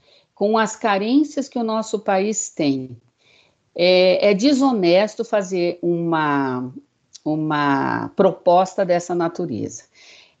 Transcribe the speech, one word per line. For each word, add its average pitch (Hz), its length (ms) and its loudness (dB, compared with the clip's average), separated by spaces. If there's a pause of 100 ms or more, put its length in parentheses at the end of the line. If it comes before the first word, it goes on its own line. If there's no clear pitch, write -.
(360)
com 214 220 0
as 220 180 0
carências 247 720 0
que - 100 -10
o 240 60 -2
nosso 220 360 -4
país 202 500 -2
tem, 131 480 -4 (760)
é, 185 580 4
é - 20 2
desonesto 214 880 2
fazer 180 580 -2
uma... 147 880 -2 (540)
uma 143 920 -2
proposta 185 680 2
dessa 175 320 -2
natureza. 165 680 -6 (580)